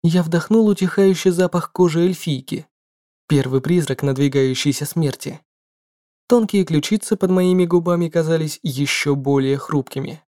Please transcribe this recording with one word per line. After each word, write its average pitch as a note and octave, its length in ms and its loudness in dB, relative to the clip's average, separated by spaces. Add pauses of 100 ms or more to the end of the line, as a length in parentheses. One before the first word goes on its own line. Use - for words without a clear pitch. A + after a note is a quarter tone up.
Я E3+ 200 2
вдохнул F3 440 2
утихающий F#3+ 640 2
запах F3 420 -2
кожи E3+ 280 2
эльфийки, E3 640 -4 (640)
первый C3+ 320 2
призрак D#3 420 -2
надвигающейся C3+ 840 0
смерти. - 560 -4 (880)
Тонкие G#3+ 380 2
ключицы E3 520 -2
под F#3 140 -2
моими F#3 340 2
губами E3+ 440 0
казались D#3+ 540 -2
ещё C#3+ 520 -2
более C#3 420 0
хрупкими. C#3 760 -6